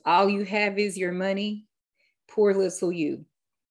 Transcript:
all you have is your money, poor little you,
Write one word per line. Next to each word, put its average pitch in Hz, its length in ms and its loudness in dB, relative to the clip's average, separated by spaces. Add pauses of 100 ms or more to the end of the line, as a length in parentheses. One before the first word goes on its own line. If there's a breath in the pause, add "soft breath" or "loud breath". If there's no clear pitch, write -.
all 185 240 6
you 202 160 -2
have 202 320 -2
is 202 200 -2
your 180 140 -4
money, 196 540 -4 (640)
poor 202 240 4
little 185 380 -2
you, 156 340 -4 (460)